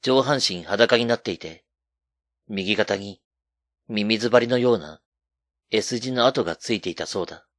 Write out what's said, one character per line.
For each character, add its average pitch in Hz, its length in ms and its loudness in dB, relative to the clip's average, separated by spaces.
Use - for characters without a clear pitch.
上 131 200 4
半 135 240 0
身 87 160 -4
裸 110 360 4
に 117 80 2
な 117 80 2
っ - 80 -6
て - 80 -4
い 87 80 -4
て、 82 260 -14
右 98 300 -2
肩 104 220 0
に 101 240 -12
ミ 107 160 -2
ミ 110 140 -2
ズ 117 100 -2
張 120 120 6
り 120 80 -4
の 123 100 2
よ 123 160 4
う 104 40 -2
な 78 220 -12
S 113 280 -2
字 127 140 -6
の 123 140 4
跡 131 180 2
が 82 100 -2
つ - 200 -4
い 98 80 -4
て 92 80 -4
い 82 40 -6
た 82 120 -6
そ 98 160 -4
う 85 40 -4
だ。 - 220 -18